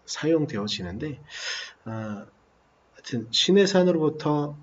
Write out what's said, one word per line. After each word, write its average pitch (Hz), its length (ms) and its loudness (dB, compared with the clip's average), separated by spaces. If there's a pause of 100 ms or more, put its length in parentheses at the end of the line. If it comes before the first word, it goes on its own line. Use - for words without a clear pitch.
사용되어지는데, 117 1120 -2 (640)
어, 107 400 -8 (680)
하여튼 - 380 -8
신해산으로부터 165 1300 4